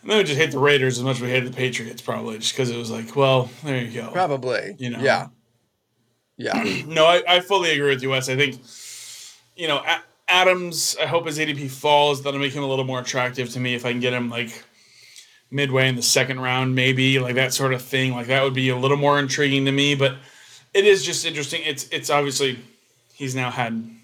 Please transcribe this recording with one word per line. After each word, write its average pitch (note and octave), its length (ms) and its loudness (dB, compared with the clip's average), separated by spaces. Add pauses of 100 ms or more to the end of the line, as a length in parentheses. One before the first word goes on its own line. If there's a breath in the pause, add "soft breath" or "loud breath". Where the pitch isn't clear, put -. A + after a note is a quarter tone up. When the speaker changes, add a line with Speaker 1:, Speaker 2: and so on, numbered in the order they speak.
Speaker 1:
and - 80 -12
then G#3+ 80 6
we G3+ 60 6
just D3 160 0
hate D#3+ 100 4
the C3+ 80 -4
Raiders C3 400 4
as B2 60 -4
much C3 140 0
as A#2+ 40 -6
we B2 80 -4
hate B2+ 120 2
the B2+ 100 -8
Patriots, B2 500 -6
probably, A2+ 380 -8
just - 160 -4
'cause B2 160 0
it A#2 60 -6
was A#2 120 -8
like, A2+ 260 -8
"Well, C3 360 4 (120)
there C#3 200 -4
you A#2 180 -8
go." A2+ 100 -10
Speaker 2:
Probably. B2 680 -2
Speaker 1:
You B2 100 -6
know? A#2+ 120 -6
Speaker 2:
Yeah. A2 260 2 (1080)
Yeah. B2 260 -2
Speaker 1:
<clears throat> F3+ 240 -4
No, D#3 180 4
I, F3 220 8
I F3+ 140 6
fully F3+ 300 2
agree C#3+ 180 2
with C3+ 120 2
you, C3+ 80 -2
Wes. C3 200 0
I C3 60 0
think, C3+ 200 2 (1000 loud breath)
you E3+ 120 -4
know, C#3+ 180 2
A-, D#3+ 160 0 (280)
Adams, F3+ 720 2
I D#3 40 0
hope E3 200 0
his D3+ 120 -6
A D#3 80 0
D D3+ 80 -4
P C#3+ 140 -8
falls. D3 560 2
That'll C#3 160 -4
make C#3 140 -2
him C#3+ 100 -6
a C#3 40 -4
little C3+ 180 0
more C3 160 -4
attractive B2 500 -4
to B2+ 80 -8
me B2 160 -2
if A#2+ 100 -8
I A#2+ 60 -2
can B2 80 -4
get B2 140 0
him, A#2+ 160 -4
like, A#2 340 -8 (880 loud breath)
midway C3 380 2
in B2+ 60 0
the A#2+ 60 -4
second B2+ 380 2
round, B2+ 360 0
maybe, C3 440 2
like, B2 160 -2
that B2+ 180 0
sort C3 200 0
of B2 80 -4
thing. C3 320 -2
Like, A#2+ 140 -6
that C3+ 160 2
would C#3 100 0
be C3 160 0
a B2+ 80 0
little C3+ 180 2
more C#3+ 240 2
intriguing C#3 460 0
to C#3 60 2
me, C#3 240 2
but C3+ 200 0 (580 loud breath)
it G3 120 4
is G3 180 6
just D#3+ 220 -4
interesting. D3+ 400 -6
It's, C#3+ 260 -6
it's D3+ 180 -6
obviously, C#3 500 0 (540)
he's C3 220 -8
now B2+ 140 -4
had A2+ 340 -4 (200)